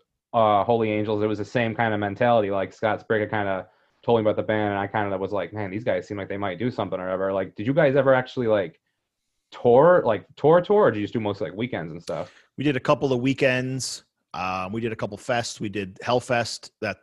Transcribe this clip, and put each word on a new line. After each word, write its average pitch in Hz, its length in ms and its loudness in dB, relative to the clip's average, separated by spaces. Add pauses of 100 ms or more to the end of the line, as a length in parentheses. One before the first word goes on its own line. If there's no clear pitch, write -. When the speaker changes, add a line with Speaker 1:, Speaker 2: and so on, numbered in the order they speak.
(320)
Speaker 1:
uh, 107 320 4
Holy 113 260 2
Angels, 107 320 -2
it 107 40 2
was 107 120 -2
the 104 60 -6
same 113 300 -2
kind 113 180 0
of 104 80 -2
mentality. 104 500 2
Like, 95 220 -2
Scott 104 280 -2
Sprigg 107 280 -2
kinda 98 380 -4 (360)
told 117 160 4
me 110 40 0
about 110 140 2
the 107 60 -2
band, 107 280 0
and 101 80 -2
I 101 80 -2
kinda 101 320 -2
was 95 140 -6
like, 92 200 -4
"Man, 104 180 -8
these 104 140 -8
guys 92 220 -2
seem 104 100 -10
like 95 120 -8
they 98 80 -6
might 98 240 -6
do 120 100 -2
something 95 280 -4
or 90 60 -8
whatever." 95 280 -2
Like, 95 240 -4
did 107 100 -8
you 139 80 0
guys 143 220 2
ever 135 180 4
actually, 127 320 -2
like, 101 340 0 (720)
tour, 139 540 6
like, 107 220 0 (100)
tour, 165 240 6
tour, 208 240 4
or 131 80 6
did 107 80 -4
you 104 40 -2
just 98 80 -6
do 120 80 -2
mostly, 101 300 -4
like, 95 80 -10
weekends 101 340 -6
and 85 80 -12
stuff? 80 320 -8 (240)
Speaker 2:
We 131 80 -4
did 143 120 2
a 127 40 -4
couple 143 320 0
of 123 80 0
weekends. 131 840 -2 (320)
Um, 92 340 -6
we 110 100 -6
did 113 120 -4
a 98 40 -8
couple 104 200 -8
fests. - 440 -4
We 110 100 -6
did 98 340 -8
Hellfest 120 680 -2 (120)
that, 101 200 -4